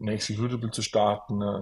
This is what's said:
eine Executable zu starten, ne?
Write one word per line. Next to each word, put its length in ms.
eine 100
Executable 600
zu 100
starten, 560
ne? 240